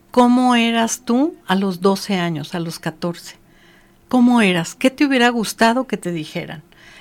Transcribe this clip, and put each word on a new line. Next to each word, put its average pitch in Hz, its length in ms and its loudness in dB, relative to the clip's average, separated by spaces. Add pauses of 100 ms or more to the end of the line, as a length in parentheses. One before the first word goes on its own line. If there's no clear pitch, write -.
(100)
"¿Cómo 247 460 4
eras 233 500 0
tú 277 280 0 (120)
a 190 80 0
los 190 260 -2
doce 196 360 0
años, 170 380 -4
a 175 60 -6
los 165 200 -10
catorce? - 560 -10 (720)
¿Cómo 240 340 4
eras? 180 320 0
¿Qué 262 160 0
te 277 160 0
hubiera 247 240 2
gustado 233 560 0
que 208 100 -6
te 180 160 -8
dijeran? 156 500 -10 (380)